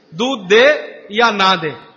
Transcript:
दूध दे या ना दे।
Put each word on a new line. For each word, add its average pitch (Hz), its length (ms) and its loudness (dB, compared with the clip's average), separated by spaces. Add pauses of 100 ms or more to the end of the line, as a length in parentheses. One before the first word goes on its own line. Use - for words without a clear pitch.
(140)
दूध 208 360 -6
दे 220 140 6 (480)
या 226 200 0
ना 190 240 0
दे। 156 200 -8 (220)